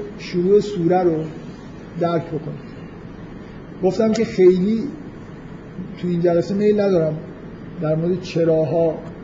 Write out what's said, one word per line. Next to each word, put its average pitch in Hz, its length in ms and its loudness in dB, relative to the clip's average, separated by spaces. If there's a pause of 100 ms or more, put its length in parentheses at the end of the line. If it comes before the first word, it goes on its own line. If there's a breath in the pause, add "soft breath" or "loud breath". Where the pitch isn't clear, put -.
(200)
شروع 185 400 4
سوره 180 440 2
رو 170 120 4 (840)
درک 170 280 0
بکنید. - 480 -8 (1080 loud breath)
گفتم 220 280 2
که 214 140 2
خیلی 185 540 6 (1200)
تو 175 60 -2
این 175 140 0
جلسه 170 320 4
میل 208 260 4
ندارم 165 380 4 (640)
در 156 140 2
مورد 175 260 0
چراها 165 720 2 (280)